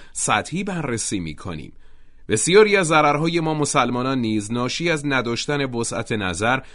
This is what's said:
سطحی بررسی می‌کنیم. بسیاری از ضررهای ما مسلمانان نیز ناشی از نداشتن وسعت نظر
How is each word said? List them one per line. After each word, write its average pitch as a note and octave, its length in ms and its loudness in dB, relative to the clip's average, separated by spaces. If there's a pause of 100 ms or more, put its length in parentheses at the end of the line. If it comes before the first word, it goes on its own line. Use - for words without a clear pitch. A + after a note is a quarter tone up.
(120)
سطحی B2 520 -2
بررسی C#3+ 560 -4
می‌کنیم. D#2+ 540 -8 (560)
بسیاری G3 460 6
از F#3+ 120 4
ضررهای D#3 520 4
ما D#3 140 0
مسلمانان C3 680 0
نیز G#2+ 320 0
ناشی B2+ 380 -2
از D3+ 160 -2
نداشتن C#3 600 0
وسعت A#2 460 -4
نظر G#2 480 0 (160)